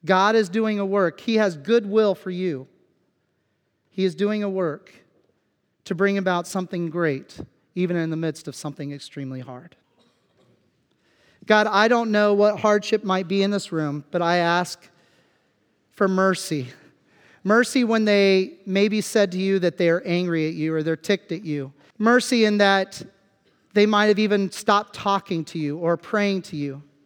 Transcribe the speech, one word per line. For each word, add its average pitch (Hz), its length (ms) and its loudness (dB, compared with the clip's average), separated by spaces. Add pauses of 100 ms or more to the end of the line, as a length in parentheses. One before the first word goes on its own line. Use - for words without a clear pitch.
God 190 320 4
is 214 100 2
doing 214 320 -2
a 202 60 -2
work. 190 340 0
He 226 160 -2
has 202 220 0
goodwill 208 580 2
for - 160 -12
you. 175 360 -6 (1200)
He 190 160 -4
is 175 100 -2
doing 208 280 -2
a 202 60 -4
work 185 440 -6 (920)
to - 100 -6
bring 196 240 0
about 180 300 -2
something 175 420 -6
great, 156 480 -4 (380)
even 175 220 -2
in 160 140 -4
the 156 40 -4
midst 160 320 -6
of 139 80 -14
something 147 380 -12
extremely 131 480 -12
hard. 127 340 -18 (1700)
God, 214 220 4
I 214 220 4
don't 233 220 2
know 208 220 4
what 208 280 2
hardship 208 420 2
might 190 240 -2
be 196 160 0
in 202 80 0
this 202 220 -6
room, 147 360 -4
but 175 120 -2
I 170 160 2
ask 175 520 -2 (1000)
for 196 160 -2
mercy. 185 640 0 (720)
Mercy 233 400 2
when 220 220 0
they 196 480 4 (120)
maybe 202 360 0
said 202 300 0
to 185 80 -4
you 190 200 0
that 175 180 -2
they 170 120 2
are 170 160 2
angry 170 420 -2
at 160 60 -6
you 160 200 -4
or 156 100 -2
they're 160 120 -2
ticked - 360 -4
at 170 120 -10
you. 143 300 -8 (240)
Mercy 233 480 4
in 208 140 2
that 196 420 2 (720)
they 208 120 6
might 208 200 4
have 208 140 4
even 202 320 0
stopped 208 420 0
talking 190 520 -2
to - 140 -10
you 151 180 -6
or 170 200 0
praying 202 460 -2
to - 120 -14
you. 143 280 -8 (220)